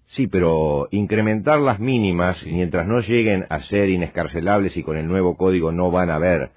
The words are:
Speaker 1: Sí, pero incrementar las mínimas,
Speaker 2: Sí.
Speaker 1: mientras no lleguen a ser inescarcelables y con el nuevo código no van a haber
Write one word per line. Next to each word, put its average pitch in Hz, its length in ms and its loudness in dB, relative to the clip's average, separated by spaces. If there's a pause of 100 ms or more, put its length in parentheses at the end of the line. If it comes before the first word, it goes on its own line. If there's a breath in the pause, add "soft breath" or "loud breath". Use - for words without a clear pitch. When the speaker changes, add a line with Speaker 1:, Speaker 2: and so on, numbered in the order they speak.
(100)
Speaker 1:
Sí, 131 160 -2
pero 78 640 2
incrementar 107 680 0
las 123 220 0
mínimas, 95 580 0
Speaker 2:
Sí. 80 120 -12
Speaker 1:
mientras 87 360 -2
no 117 140 0
lleguen 107 500 0
a 76 140 -4
ser 101 260 0
inescarcelables 87 880 -2
y 80 40 -6
con 78 140 -4
el 78 100 -4
nuevo 90 300 0
código 92 340 2
no 87 200 0
van 90 180 2
a 80 60 0
haber 80 420 0